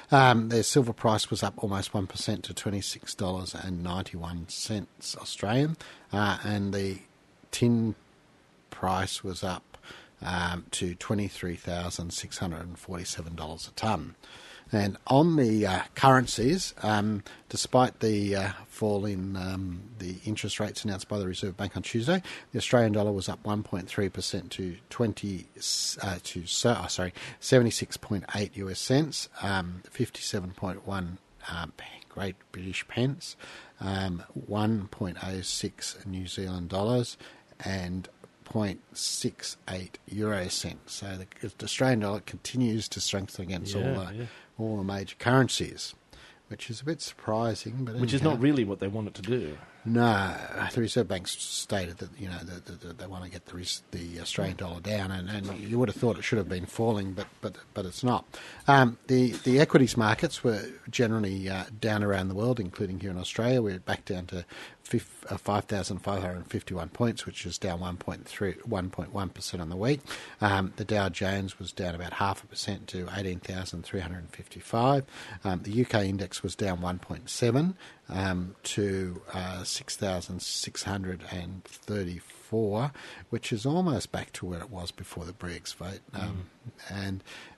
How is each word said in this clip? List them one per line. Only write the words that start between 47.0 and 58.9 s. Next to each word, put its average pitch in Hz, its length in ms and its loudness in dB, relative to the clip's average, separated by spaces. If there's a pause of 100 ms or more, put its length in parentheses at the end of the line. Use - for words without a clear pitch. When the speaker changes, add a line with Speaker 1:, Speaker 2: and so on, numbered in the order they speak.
Speaker 1:
surprising. 113 840 -2
But 113 100 -6
Speaker 2:
Which 123 180 2
is 139 100 4
Speaker 1:
anyhow. 151 120 6
Speaker 2:
not 117 80 0
really 139 220 6
what 98 160 -2
they 98 80 0
want 107 180 -2
it 95 80 -8
to 101 80 -14
do. 90 340 -2 (260)
Speaker 1:
No, 113 520 6 (400)
the 123 80 2
Reserve 107 260 2
Bank's 92 220 -2
stated - 680 -4
that, 90 200 -10
you 98 100 -8
know, 90 140 -6
that, 87 240 -12
that, 87 160 -14
that 85 160 -12
they 92 80 -10
want 92 180 -10
to 87 60 -12
get 92 160 -14
the - 100 -14
res-, 87 260 -6 (100)
the 85 280 -8
Australian 95 380 -2
dollar 87 220 -6
down, 98 300 -2
and, 92 200 -4
and 98 280 -6
you 104 200 -2
would 123 100 6
have 101 80 -4
thought 113 220 2
it - 40 -10
should - 140 0
have 87 140 0
been 90 160 -4
falling, 104 480 0
but, 98 120 -6 (140)
but, 104 140 -6 (180)
but 98 140 -4
it's 87 180 -4
not. 123 220 2 (420)
Um, 131 380 10